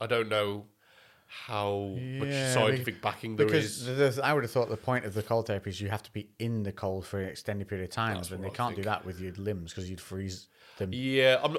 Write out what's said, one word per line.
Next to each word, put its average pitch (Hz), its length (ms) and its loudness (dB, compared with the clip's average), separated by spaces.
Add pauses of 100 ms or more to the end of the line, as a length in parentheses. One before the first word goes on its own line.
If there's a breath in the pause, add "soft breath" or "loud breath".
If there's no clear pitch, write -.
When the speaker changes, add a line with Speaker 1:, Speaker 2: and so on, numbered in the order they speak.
Speaker 1:
I 117 60 -2
don't 113 220 2
know 104 380 0 (680 soft breath)
how 101 640 -2
much 131 320 -4
Speaker 2:
Yeah, 135 260 0
Speaker 1:
scientific 120 420 4
Speaker 2:
be-, - 40 -18
Speaker 1:
backing 110 360 -2
there 107 100 6
Speaker 2:
because 107 400 2
Speaker 1:
is. - 0 -
Speaker 2:
the, 127 60 -2 (280)
the, 123 60 0
I 143 60 6
would 147 100 4
have 117 80 -4
thought 120 180 2
the 110 80 0
point 127 280 0
of 101 100 -6
the 104 80 0
cold 113 240 2
therapy 101 240 -2
is 92 100 -8
you 101 80 -2
have 104 140 -4
to - 100 -20
be 104 160 -8 (120)
in 117 240 0
the 98 80 -2
cold 95 340 -4
for 98 140 -4
an 95 80 -2
extended 101 400 -6
period 92 160 -4
of 90 60 -8
time, 113 260 0
Speaker 1:
That's 90 160 -8
Speaker 2:
and 92 100 -6
Speaker 1:
what 95 60 -4
Speaker 2:
they 95 40 -4
Speaker 1:
I - 40 -14
Speaker 2:
can't 120 180 -2
do 98 80 -4
Speaker 1:
think. 98 40 -4
Speaker 2:
that 107 200 -2
with 90 140 -6
your 92 140 -6
limbs 98 380 -4
'cause 92 160 -6
you'd 92 120 -8
freeze 95 480 -8 (300 loud breath)
them. 95 140 -2
Speaker 1:
Yeah, 131 520 6
I'm, 151 140 0